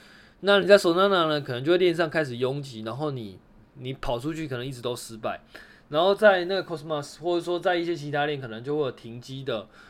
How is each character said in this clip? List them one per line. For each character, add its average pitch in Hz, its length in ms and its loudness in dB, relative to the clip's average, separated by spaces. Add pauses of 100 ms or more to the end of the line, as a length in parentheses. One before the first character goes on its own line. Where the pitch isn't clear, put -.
(400)
那 202 180 4
你 175 80 2
在 202 100 10
Solana 185 520 4
呢， 151 120 0
可 131 120 -6
能 123 120 -6
就 165 80 4
会 180 60 6
链 175 160 4
上 160 160 0
开 156 140 0
始 120 120 -8
拥 127 240 -2
挤， 123 220 -12
然 113 140 -8
后 151 160 -4
你， 107 260 -10 (360)
你 127 200 -10
跑 123 240 -4
出 151 160 -6
去 156 140 -8
可 127 80 -8
能 120 100 -8
一 139 60 -10
直 120 100 -14
都 123 140 -4
失 113 200 -14
败， 110 240 -8 (500)
然 151 120 2
后 196 100 6
在 196 340 6
那 190 140 -2
个 156 40 -6
Cosmos， 147 560 -8
或 175 180 0
者 170 60 -4
说 175 160 -4
在 180 160 0
一 170 80 0
些 170 100 -2
其 147 160 -8
他 147 160 0
链， 147 140 -4
可 123 80 -10
能 110 160 -12
就 147 120 -2
会 151 60 2
有 131 80 -2
停 120 300 -12
机 135 240 -14
的， 113 240 -4 (220)